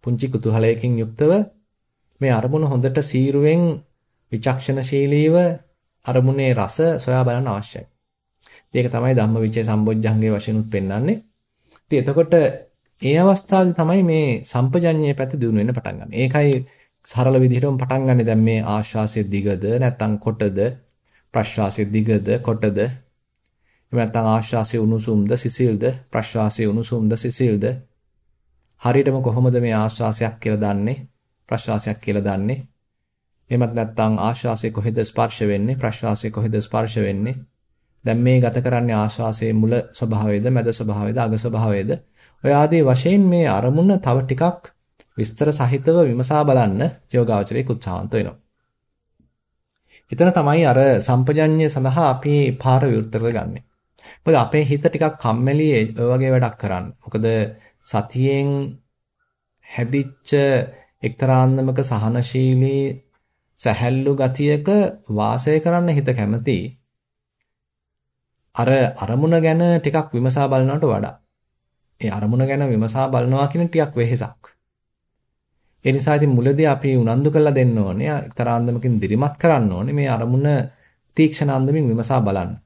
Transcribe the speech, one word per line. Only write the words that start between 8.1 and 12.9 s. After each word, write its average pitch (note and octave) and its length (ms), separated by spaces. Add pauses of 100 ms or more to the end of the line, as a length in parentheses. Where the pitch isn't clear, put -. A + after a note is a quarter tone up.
ඒක B2 180
තමයි B2+ 280
ධම්මවිචය A2 480
සම්බොජ්ජංගේ A2 680
වශයෙන් G#2+ 260
උත් A2 120
පෙන්වන්නේ. G#2+ 480 (600)
ඉතින් - 220
එතකොට D#3 340 (680)